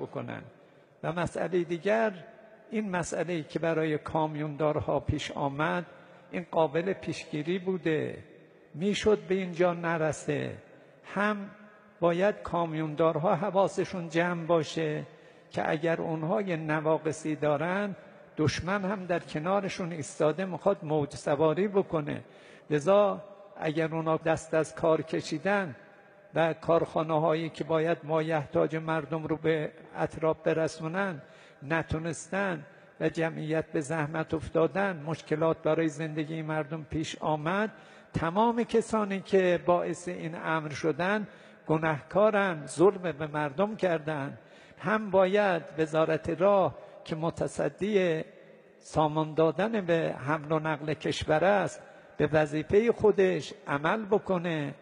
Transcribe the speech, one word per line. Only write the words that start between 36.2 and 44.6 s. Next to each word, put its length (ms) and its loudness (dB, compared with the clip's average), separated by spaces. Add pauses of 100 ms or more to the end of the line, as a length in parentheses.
مردم 480 -4
پیش 300 -6
آمد، 520 0 (420)
تمام 500 2
کسانی 560 0
که 460 4
باعث 420 2
این 360 -6
امر 260 -2
شدن 560 -2 (400)
گناهکارن، 1000 2
ظلم 520 4
به 80 -6
مردم 500 -2
کردن. 600 -2 (400)